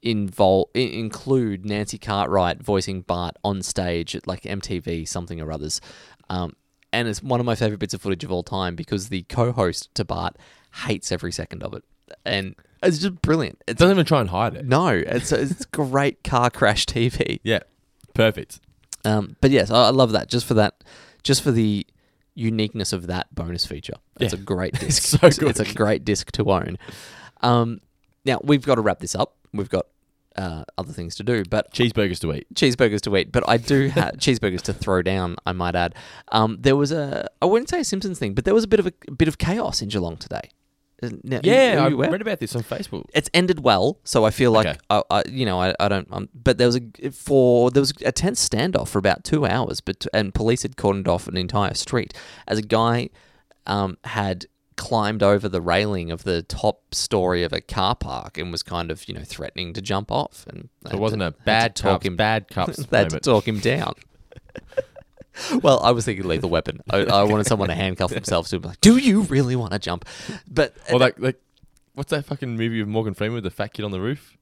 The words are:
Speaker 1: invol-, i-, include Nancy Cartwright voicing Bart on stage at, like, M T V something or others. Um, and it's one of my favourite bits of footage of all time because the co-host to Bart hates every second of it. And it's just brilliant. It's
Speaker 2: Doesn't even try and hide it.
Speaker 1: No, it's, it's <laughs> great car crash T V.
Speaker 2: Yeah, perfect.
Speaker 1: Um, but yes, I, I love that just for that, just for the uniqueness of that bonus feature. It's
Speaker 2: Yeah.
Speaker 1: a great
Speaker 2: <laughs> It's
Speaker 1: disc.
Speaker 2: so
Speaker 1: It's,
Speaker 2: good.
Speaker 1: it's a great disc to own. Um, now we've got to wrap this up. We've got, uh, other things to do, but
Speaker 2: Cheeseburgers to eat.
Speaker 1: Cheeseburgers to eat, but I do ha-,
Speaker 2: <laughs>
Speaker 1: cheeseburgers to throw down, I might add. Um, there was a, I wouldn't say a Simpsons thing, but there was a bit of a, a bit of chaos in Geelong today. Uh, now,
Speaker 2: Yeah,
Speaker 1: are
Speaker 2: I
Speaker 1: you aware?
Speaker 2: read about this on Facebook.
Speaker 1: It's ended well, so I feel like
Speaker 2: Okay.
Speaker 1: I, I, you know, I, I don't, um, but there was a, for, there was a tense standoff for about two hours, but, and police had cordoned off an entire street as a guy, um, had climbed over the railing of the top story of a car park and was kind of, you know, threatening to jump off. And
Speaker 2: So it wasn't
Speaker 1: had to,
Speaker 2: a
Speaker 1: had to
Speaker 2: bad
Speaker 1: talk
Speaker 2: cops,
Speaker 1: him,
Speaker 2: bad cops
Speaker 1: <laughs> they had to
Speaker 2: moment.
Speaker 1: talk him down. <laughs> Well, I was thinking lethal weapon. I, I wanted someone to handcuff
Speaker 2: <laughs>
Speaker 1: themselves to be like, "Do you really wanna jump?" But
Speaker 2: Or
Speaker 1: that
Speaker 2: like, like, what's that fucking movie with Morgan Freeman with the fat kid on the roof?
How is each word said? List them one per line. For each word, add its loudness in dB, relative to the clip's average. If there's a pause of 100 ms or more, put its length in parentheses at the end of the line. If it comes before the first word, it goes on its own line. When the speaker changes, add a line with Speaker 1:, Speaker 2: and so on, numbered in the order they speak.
Speaker 1:
invol-, 2
i-, 0
include -2
Nancy -4
Cartwright 0
voicing -2
Bart -4
on -2
stage -2
at, -8
like, -8
M -6
T -6
V -6
something -8
or -8
others. -6 (500)
Um, -4 (380)
and -2
it's -6
one 0
of 0
my 2
favourite -2
bits -6
of -10
footage -4
of -8
all -2
time -4
because -6
the -6
co-host -2
to -2
Bart -6 (480)
hates -4
every -4
second -10
of -10
it. -14 (420)
And -4 (280)
it's 2
just -2
brilliant. 0
It's -6
Speaker 2:
Doesn't 8
even 2
try 4
and -2
hide -2
it. -12
Speaker 1:
No, 2
it's, 0
it's -2
<laughs> -18
great -2
car 2
crash 2
T 0
V. -4
Speaker 2:
Yeah, 0 (540)
perfect. 0 (440)
Speaker 1:
Um, 0
but 6
yes, 4
I, 6
I 8
love 4
that 0
just -2
for 0
that, 2 (380)
just 2
for 2
the 2 (480)
uniqueness -2
of -6
that -6
bonus -6
feature. -12 (260)
It's 0
Speaker 2:
Yeah. -8
Speaker 1:
a -14
great -4
Speaker 2:
<laughs> -4
It's 0
Speaker 1:
disc. 2
Speaker 2:
so 8
Speaker 1:
It's, 8
Speaker 2:
good. 2
Speaker 1:
it's -2
a -2
great 0
disc -2
to 0
own. -2 (680)
Um, 2 (440)
now 0
we've 2
got 4
to 0
wrap 0
this -8
up. -4 (160)
We've -6
got, -2 (500)
uh, -8 (120)
other -8
things -10
to -10
do, 0
but -2
Speaker 2:
Cheeseburgers 0
to -2
eat. -10
Speaker 1:
Cheeseburgers 2
to 0
eat, 0
but 2
I 4
do 2
ha-, 0
Speaker 2:
<laughs> -10
Speaker 1:
cheeseburgers 0
to -4
throw 0
down, -2 (100)
I -2
might -2
add. 0 (360)
Um, 2
there 4
was 0
a, -4 (140)
I 2
wouldn't 2
say 0
a 0
Simpsons -4
thing, -4
but -2
there 2
was 6
a -8
bit 4
of 0
a, -4 (160)
a -12
bit 4
of -4
chaos -2
in -8
Geelong -4
today. -10 (520)
Uh, -6 (140)
now, -4
Speaker 2:
Yeah, 6
Speaker 1:
are 6
Speaker 2:
I 6
Speaker 1:
you 2
aware? 0
Speaker 2:
read -2
about -6
this -8
on -2
Facebook. -8 (100)
Speaker 1:
It's 0
ended 2
well, 4
so 4
I 6
feel 4
like 6
Speaker 2:
Okay. -2 (120)
Speaker 1:
I, 4
I, 2
you -4
know, 0
I, 2
I 2
don't, -2
um, -8
but 2
there 6
was 4
a, -8
for, 4
there 4
was 0 (100)
a 2
tense 0
standoff 0
for 0
about 0
two 0
hours, -2
but, -8
and 0
police 2
had -8
cordoned 0
off 0
an -6
entire -2
street -4 (340)
as 0
a -2
guy, 2 (580)
um, -2
had -4 (340)
climbed -2
over 4
the -2
railing 0
of -8
the 0
top -4
story 0
of -2
a -4
car -2
park -10
and -8
was -6
kind -6
of, -10
you -10
know, -12
threatening -10
to -10
jump -4
off. -6
And -16 (180)
Speaker 2:
So -8
it -4
wasn't -2
Speaker 1:
had -4
to, -20
Speaker 2:
a -20
Speaker 1:
had -
to -20
Speaker 2:
bad 2
Speaker 1:
talk 2
Speaker 2:
cops, 0
Speaker 1:
him, -4
Speaker 2:
bad 0
cops -4
Speaker 1:
<laughs> -8
they 4
had 4
to -4
Speaker 2:
moment. -8
Speaker 1:
talk 4
him -4
down. -2 (600)
<laughs> -16 (880)
Well, 4
I 4
was 0
thinking -4
lethal -2
weapon. -2
I, 2
I 4
wanted 2
someone 0
to -2
handcuff -2
Speaker 2:
<laughs> -6
Speaker 1:
themselves -2
to -2
be -8
like, -10
"Do 8
you 4
really 0
wanna -4
jump?" -4 (440)
But 0 (160)
Speaker 2:
Or 4
Speaker 1:
that 4
Speaker 2:
like, -10
like, -2 (520)
what's -8
that -2
fucking -6
movie -2
with -4
Morgan -2
Freeman -6
with -8
the -4
fat -8
kid -8
on -6
the -6
roof? -8